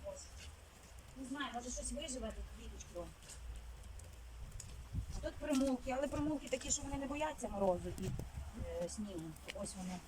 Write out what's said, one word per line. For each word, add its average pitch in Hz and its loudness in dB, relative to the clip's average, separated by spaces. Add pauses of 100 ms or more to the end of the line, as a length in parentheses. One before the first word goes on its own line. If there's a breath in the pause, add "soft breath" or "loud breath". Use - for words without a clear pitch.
Ось. 571 -6 (920)
Не 262 -6
знаю, 269 -2
може, 240 -2
щось - -2
виживе 254 -2
тут, - -4 (120)
квіточки, - -8
он. 170 -4 (2000)
А - 0
тут 330 0
примулки, 269 6
але 269 6
примулки 294 4
такі, - 2
що 285 6
вони 277 0
не 277 2
бояться 285 2
морозу 185 6 (100)
і, 190 0 (800)
е, - 0
снігу. 202 -2 (340)
Ось 202 -2
вони. 185 -2 (120)